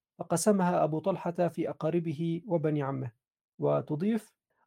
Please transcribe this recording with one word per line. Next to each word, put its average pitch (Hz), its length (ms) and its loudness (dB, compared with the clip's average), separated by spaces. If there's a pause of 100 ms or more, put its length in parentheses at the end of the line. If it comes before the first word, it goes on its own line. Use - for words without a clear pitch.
(200)
فقسمها 175 640 2
أبو 156 160 0
طلحة 175 480 -2
في 165 220 -4
أقاربه 165 800 -2
وبني 151 360 0
عمه. 135 280 -6 (480)
وتضيف: 147 760 0 (340)